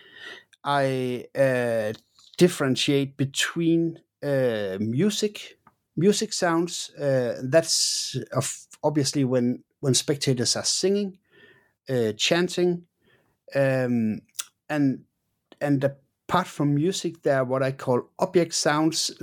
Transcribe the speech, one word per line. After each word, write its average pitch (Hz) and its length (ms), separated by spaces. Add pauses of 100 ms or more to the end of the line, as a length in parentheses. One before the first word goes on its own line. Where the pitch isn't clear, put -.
(640)
I, 131 600 (100)
uh, 120 580 (440)
differentiate 139 800
between, 165 800 (240)
uh, 113 560
music, 190 800 (360)
music 202 380
sounds. 170 580
Uh, 131 520
that's - 760 (140)
of, - 340 (180)
obviously 147 400
when, 123 400 (180)
when 135 120
spectators 131 640
are 101 80
singing, 196 560 (680)
uh, 117 260
chanting, 175 680 (680)
um, 127 680 (480)
and, 139 340 (560)
and 143 240
apart - 640
from 143 260
music, 165 480
there 139 180
are 131 60
what 131 160
I 131 120
call 127 440
object 180 380
sounds, 156 560 (120)